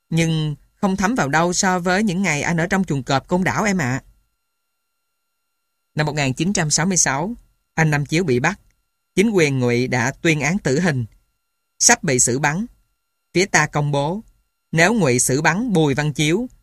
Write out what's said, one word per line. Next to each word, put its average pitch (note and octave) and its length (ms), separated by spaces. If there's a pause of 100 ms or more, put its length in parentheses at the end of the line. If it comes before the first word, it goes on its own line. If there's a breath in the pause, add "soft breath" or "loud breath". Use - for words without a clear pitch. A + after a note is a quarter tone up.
nhưng D#3+ 460 (200)
không F#3+ 200
thấm G3+ 200
vào D#3+ 140
đâu E3 240
so F#3 260
với F#3 240
những F#3+ 180
ngày D3+ 200
anh E3+ 160
ở D#3+ 100
trong G3 160
chuồng C#3 200
cọp C3+ 240
Côn F#3 160
Đảo C#3+ 200
em G3+ 140
ạ." C3 260 (1900)
Năm D3+ 100
một D3+ 100
nghìn C#3 180
chín F3+ 200
trăm E3 180
sáu D#3+ 140
mươi F#3 120
sáu, D3+ 360 (400)
anh D#3 180
Năm D3 140
Chiếu D#3+ 180
bị B2+ 160
bắt. E3 200 (560)
Chính A3 140
quyền D3+ 300
Ngụy B2 280
đã B2 240
tuyên D3+ 280
án D#3 200
tử C#3 200
hình. C#3+ 260 (760)
Sắp - 240
bị C3 160
xử B2 200
bắn. D3 260 (680)
Phía F3+ 120
ta D#3 220
công D3 240
bố, D3+ 300 (500)
nếu E3+ 220
Ngụy C#3 260
xử C3+ 220
bắn F#3 320
Bùi D#3 200
Văn D3 200
Chiếu, E3 340 (160)